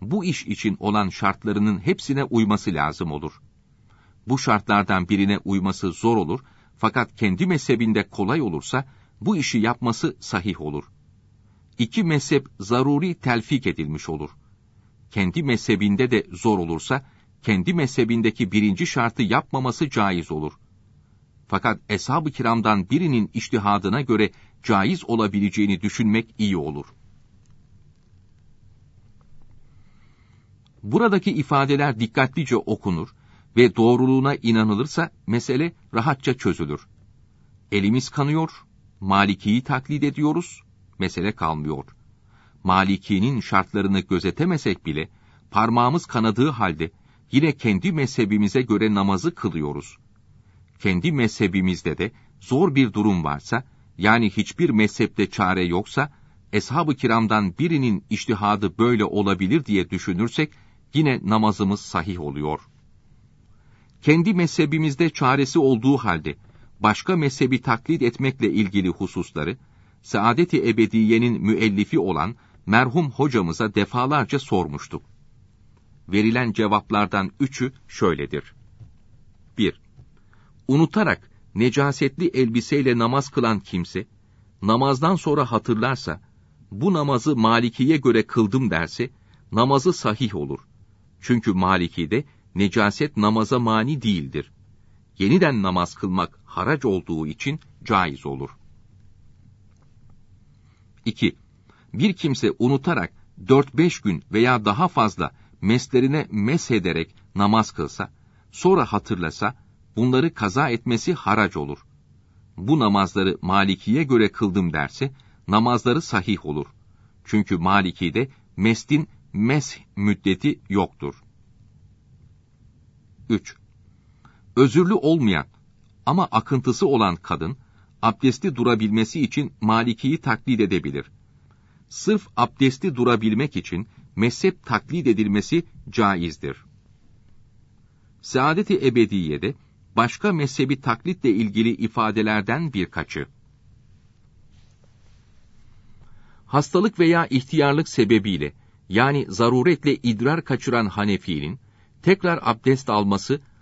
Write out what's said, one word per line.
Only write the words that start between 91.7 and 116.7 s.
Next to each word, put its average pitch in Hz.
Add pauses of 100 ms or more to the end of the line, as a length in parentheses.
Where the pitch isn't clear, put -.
necaset 101
namaza 107
mani 117
değildir. 73 (640)
Yeniden 131
namaz 90
kılmak 92
harac 127
olduğu 85
için 139 (240)
caiz 87
olur. 69 (2500)
İki, 110 (580)
bir 180
kimse 131
unutarak 131 (360)
dört 135
beş 160
gün 90
veya 117
daha 110
fazla 92 (320)
meslerine 127
meshederek 104 (200)
namaz 104
kılsa, - (400)
sonra 180
hatırlasa, 101 (400)
bunları 127
kaza 117
etmesi 117
harac 101
olur. 71 (800)
"Bu 120
namazları 98
Maliki'ye 98
göre 120
kıldım." 92
derse, 78 (360)
namazları 120
sahih 98
olur. 76 (580)